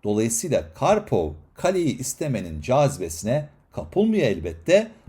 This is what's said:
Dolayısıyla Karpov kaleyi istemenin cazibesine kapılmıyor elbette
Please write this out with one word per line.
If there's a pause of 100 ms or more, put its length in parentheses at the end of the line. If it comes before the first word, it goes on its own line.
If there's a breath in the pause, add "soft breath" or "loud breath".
Dolayısıyla
Karpov (200)
kaleyi
istemenin
cazibesine (220)
kapılmıyor
elbette (180)